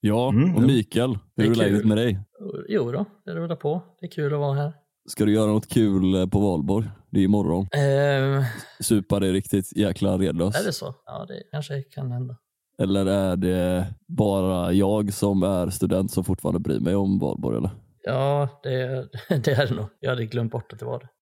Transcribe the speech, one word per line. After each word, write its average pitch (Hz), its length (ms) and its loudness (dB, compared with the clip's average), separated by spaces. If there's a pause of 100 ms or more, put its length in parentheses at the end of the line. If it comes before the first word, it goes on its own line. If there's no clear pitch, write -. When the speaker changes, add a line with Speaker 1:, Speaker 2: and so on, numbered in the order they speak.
Speaker 1:
Ja, 117 280 2
Speaker 2:
Mm, 151 260 2
Speaker 1:
och 113 80 4
Speaker 2:
ja. 127 40 6
Speaker 1:
Mikael, 120 500 0 (180)
Speaker 3:
Det 117 60 0
är 107 40 4
Speaker 1:
hur 110 80 4
är 113 40 2
läget 104 220 4
Speaker 3:
kul. 107 80 2
Speaker 1:
med 107 100 4
dig? 110 220 0 (500)
Speaker 3:
Jo 135 220 0
då, 180 140 -2 (200)
det 185 100 -12
rullar 165 200 -6
på. 160 280 -4 (160)
Det 180 60 -14
är 175 60 -12
kul 147 220 -2
att 147 60 -2
vara 143 140 0
här. 147 200 -2 (360)
Speaker 1:
Ska - 160 0
du 104 80 4
göra 107 180 4
något 107 160 0
kul, 98 480 4
eh, 92 120 2
på 98 120 2
valborg? 101 500 0 (220)
Det - 80 2
är 95 40 6
imorgon. 95 480 2
Speaker 3:
Ehm. 139 720 2 (360)
Speaker 1:
Supa 101 400 0
det 95 120 2
riktigt 98 460 0
jäkla 95 400 0
redlös. 92 440 0
Speaker 3:
Är 214 40 -2
det 180 80 -2
så? 135 220 -10 (100)
Ja, - 220 -12
det - 240 -14
kanske 143 300 -8
kan 135 300 -10
hända. 123 260 -8 (440)
Speaker 1:
Eller 98 240 2
är 95 300 2
det 90 500 0 (220)
bara 95 680 0
jag 101 400 2
som 98 300 2
är 92 260 0
student 95 420 -2
som 92 120 -2
fortfarande 90 360 -2
bryr 64 200 -2
mig 87 160 0
om 98 240 0
valborg, - 380 -4
eller? 73 120 -2 (340)
Speaker 3:
Ja, 139 600 -2
det, 139 60 -8 (600)
<laughs> 143 140 0
det 151 80 2
är 131 160 2
det - 80 0
nog. 110 100 -6 (140)
Jag 131 100 -4
hade 123 160 -2
glömt 117 260 -4
bort 117 220 -10
att 107 60 -18
det 113 60 -12
var 123 140 -8
det. 127 80 -20 (140)